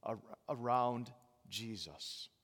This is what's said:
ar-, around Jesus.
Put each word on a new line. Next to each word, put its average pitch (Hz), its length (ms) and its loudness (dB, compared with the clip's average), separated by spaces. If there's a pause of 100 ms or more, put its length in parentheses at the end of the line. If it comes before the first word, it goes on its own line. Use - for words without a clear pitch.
ar-, 110 180 0 (260)
around 123 640 4 (360)
Jesus. 98 800 -6 (160)